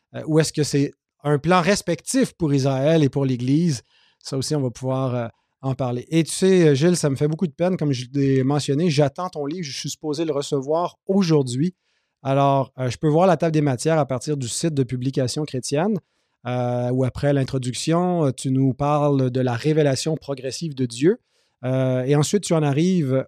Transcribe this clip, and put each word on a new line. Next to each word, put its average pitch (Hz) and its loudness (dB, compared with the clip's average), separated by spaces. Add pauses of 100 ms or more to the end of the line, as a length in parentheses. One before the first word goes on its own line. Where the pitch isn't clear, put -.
(160)
Euh, 123 -10
ou 156 2
est-ce 156 2
que 147 -2
c'est 143 0 (300)
un 147 2
plan 175 4
respectif 190 0
pour 151 -2
Israël 139 2
et 135 6
pour 139 -2
l'Église ? 135 0 (360)
Ça - -8
aussi, 135 -2
on 147 0
va 127 -2
pouvoir, 131 -4
euh, 117 -4 (340)
en 131 -2
parler. 123 -4
Et 160 2
tu - -8
sais, 185 4
euh, 147 6
Gilles, 170 4
ça 151 0
me 135 0
fait 151 0
beaucoup 156 -2
de 139 -6
peine. 180 -2
Comme 147 0
je 123 -4
l'ai 135 2
mentionné, 147 0
j'attends 147 0
ton 147 -6
livre. 170 -8
Je 131 -12
suis - -10
supposé 151 -4
le 156 0
recevoir 143 -4
aujourd'hui. 160 2 (480)
Alors, 139 0
euh, 127 -4
je - -8
peux 160 0
voir 160 4
la 170 4
table 165 0
des 156 2
matières 147 0
à 143 2
partir 135 -4
du 131 -4
site 160 -4
de 135 2
Publication 127 -4
Chrétienne, 156 -2 (480)
euh, 123 -2
où 127 0
après 143 0
l'introduction, 147 0
euh, 131 2
tu 135 -6
nous 131 2
parles 143 0
de 131 -2
la 123 0
révélation 151 0
progressive 135 -8
de 127 -2
Dieu. 131 2 (480)
Euh, 131 0
et 139 0
ensuite, 151 2
tu - -4
en 160 2
arrives 143 0